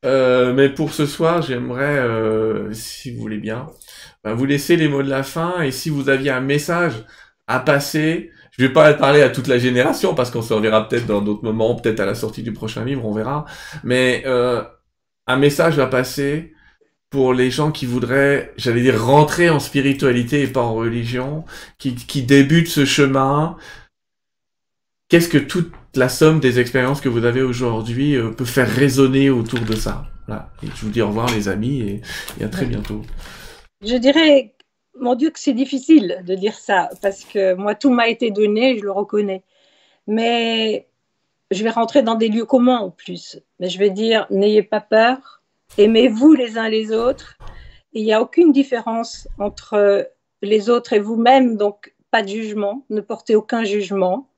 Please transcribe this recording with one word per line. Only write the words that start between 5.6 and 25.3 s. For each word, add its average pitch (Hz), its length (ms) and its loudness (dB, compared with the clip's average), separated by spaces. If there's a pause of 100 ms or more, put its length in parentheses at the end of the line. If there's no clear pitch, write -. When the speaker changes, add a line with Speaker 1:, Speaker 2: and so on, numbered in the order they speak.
Speaker 1:
Et 139 100 -2
si 131 180 -8
vous 143 200 -2
aviez 135 220 0
un 127 100 -2
message 147 520 -2 (540)
à 123 120 -2
passer, 151 720 0 (220)
je - 140 -4
vais 131 60 2
pas 151 220 6
parler 147 280 4
à 127 80 6
toute 123 180 -6
la 127 100 2
génération, 123 560 0
parce 123 160 -2
qu'on 117 120 -6
se 113 120 -2
reverra 107 340 2
peut-être 117 200 -2
dans 104 140 0
d'autres 104 220 -4
moments, 110 320 0
peut-être 110 260 -2
à 98 40 0
la 101 100 -2
sortie 113 280 -8
du 117 100 -8
prochain 110 320 -10
livre, 127 200 -6
on 107 80 -6
verra. 131 320 -6 (380)
Mais, 127 420 0
euh, 123 360 0 (640)
un 127 120 0
message 143 420 2
à 131 80 2
passer 143 640 -4 (560)
pour 131 240 2
les 127 160 2
gens 151 220 -2
qui 139 140 -8
voudraient, 127 720 0
j'allais 120 240 0
dire, 120 200 2
rentrer 147 480 4
en 151 120 2
spiritualité 139 840 0
et 127 40 -2
pas 131 140 -2
en 113 120 -2
religion, 120 720 -6 (340)
qui, 127 160 -4
qui 123 280 -6
débutent 139 440 6
ce 147 160 0
chemin. 139 720 0 (1500)
Qu'est-ce 170 200 4
que 151 80 2